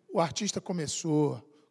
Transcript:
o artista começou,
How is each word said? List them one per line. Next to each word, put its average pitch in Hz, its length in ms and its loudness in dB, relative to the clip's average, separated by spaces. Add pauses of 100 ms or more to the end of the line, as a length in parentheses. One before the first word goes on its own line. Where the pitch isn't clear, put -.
o 196 140 0
artista 185 400 -2
começou, 151 800 0 (280)